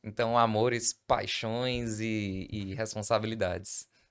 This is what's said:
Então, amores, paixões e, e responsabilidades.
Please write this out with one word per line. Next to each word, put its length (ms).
Então, 360
amores, 540
paixões 920
e, 520
e 220
responsabilidades. 1120